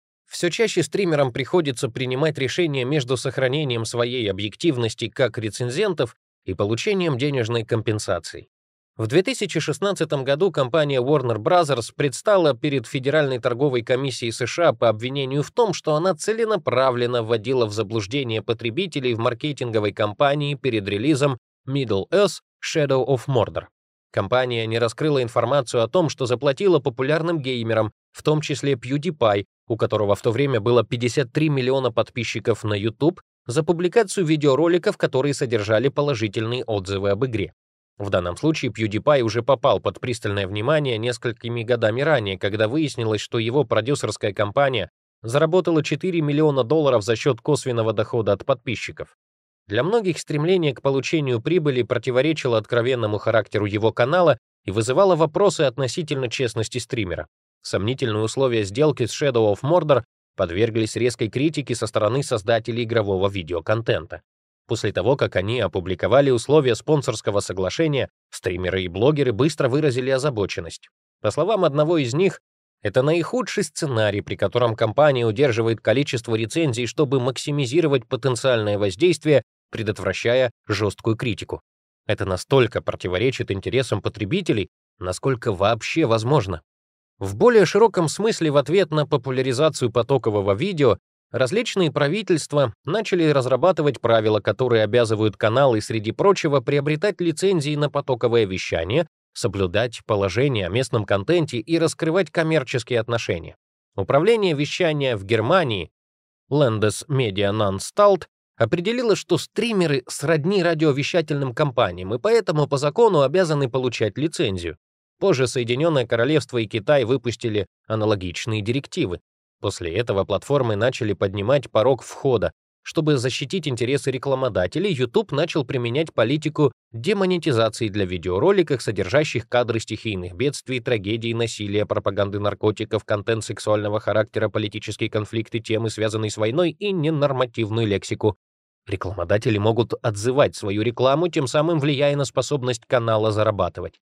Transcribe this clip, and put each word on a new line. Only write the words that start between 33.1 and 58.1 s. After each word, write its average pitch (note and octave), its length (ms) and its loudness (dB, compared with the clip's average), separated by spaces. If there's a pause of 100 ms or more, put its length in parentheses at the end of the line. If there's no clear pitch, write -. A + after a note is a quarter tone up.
за B2+ 180 -2
публикацию F3+ 640 0
видеороликов, D#3+ 720 2
которые C#3+ 380 0
содержали A2+ 560 0
положительные A#2 720 -2
отзывы G2 460 -2
об G2+ 160 0
игре. A2 260 -4 (460)
В G2+ 120 -6
данном F2 280 0
случае C#3+ 340 -2
PewDiePie A2 500 0
уже A#2 200 0
попал A#2+ 380 2
под - 200 -4
пристальное G2+ 480 -4
внимание B2 500 -2
несколькими A#2 640 -6
годами A2+ 380 0
ранее, A#2 360 0
когда G#2+ 300 0
выяснилось, A#2 540 -2
что - 180 -4
его A#2 240 0
продюсерская A2+ 720 -2
компания G#2+ 560 0 (340)
заработала D#3 600 2
четыре E3 380 -2
миллиона D3 420 2
долларов C3 400 2
за A2+ 120 0
счет A#2+ 260 0
косвенного A#2 500 0
дохода G#2+ 420 0
от G2 120 -4
подписчиков. - 720 -6 (500)
Для G#2 140 0
многих F#3+ 380 0
стремление D3+ 560 0
к - 80 -20
получению C3+ 580 0
прибыли D3 400 0
противоречило B2 800 0
откровенному A#2 580 0
характеру G#2+ 480 0
его G#2 260 0
канала D3 460 4 (260)
и - 60 -10
вызывало C3 460 2
вопросы E3 460 2
относительно C3+ 680 -2
честности A#2 480 -4
стримера. F#2 500 -6 (360)
Сомнительные A2 600 -2